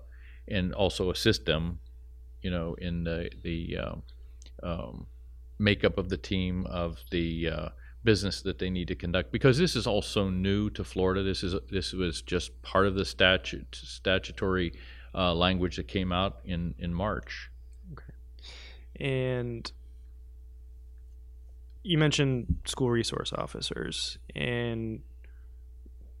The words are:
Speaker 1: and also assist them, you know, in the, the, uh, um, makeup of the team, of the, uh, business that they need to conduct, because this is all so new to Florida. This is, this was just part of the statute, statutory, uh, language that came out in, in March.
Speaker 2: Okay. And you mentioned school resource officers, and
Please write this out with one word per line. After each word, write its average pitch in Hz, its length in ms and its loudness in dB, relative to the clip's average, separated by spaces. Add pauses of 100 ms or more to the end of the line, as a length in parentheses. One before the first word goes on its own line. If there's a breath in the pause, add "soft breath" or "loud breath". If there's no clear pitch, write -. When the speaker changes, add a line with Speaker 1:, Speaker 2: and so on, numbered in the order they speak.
(480 soft breath)
Speaker 1:
and 92 260 2
also 92 380 4
assist - 340 4
them, 82 340 2 (600)
you 92 100 -2
know, 85 240 0
in 87 280 -2
the, 82 260 -2 (120)
the, 85 360 -4
uh, - 180 -4 (680 soft breath)
um, - 440 -6 (520)
makeup 104 380 6
of 92 120 0
the 92 80 2
team, 92 500 0
of 85 300 -2 (140)
the, 82 380 2
uh, 80 200 -2 (340 soft breath)
business 101 380 4
that 95 180 -2
they 92 100 0
need 90 180 0
to 92 80 -2
conduct, 87 360 0
because 127 260 6
this 175 180 4
is 113 100 0
all 104 160 4
so 98 280 2
new 98 400 4
to 98 140 -4
Florida. 92 400 2
This 95 200 0
is, 90 120 0 (140)
this 95 220 -2
was 90 300 0
just - 400 -2
part 95 240 6
of 95 100 4
the 95 80 2
statute, - 720 4
statutory, 92 1000 0 (400 loud breath)
uh, 90 200 4
language 90 420 4
that 90 140 -4
came 92 240 0
out 95 320 2
in, 87 320 -2
in 87 160 -2
March. 90 560 -2 (420)
Speaker 2:
Okay. - 220 -12 (920 loud breath)
And 127 640 0 (2250)
you 170 140 4
mentioned 139 680 4
school - 240 2
resource - 440 2
officers, - 840 -4 (180)
and 117 680 0 (1200 soft breath)